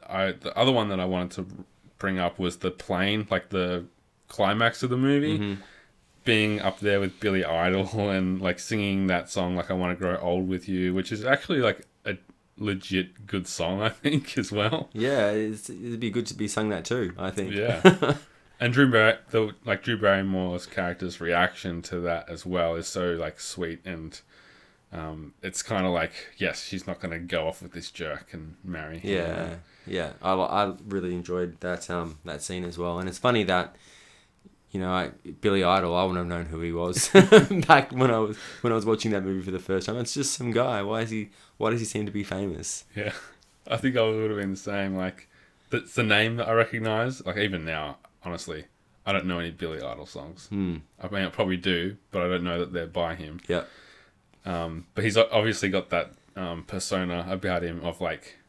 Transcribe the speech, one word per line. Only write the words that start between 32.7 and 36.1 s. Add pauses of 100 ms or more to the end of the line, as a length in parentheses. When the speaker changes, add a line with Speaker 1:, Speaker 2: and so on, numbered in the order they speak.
Speaker 2:
well.
And
it's
funny
that, (960)
you
know,
I, (300)
Billy
Idol,
I
wouldn't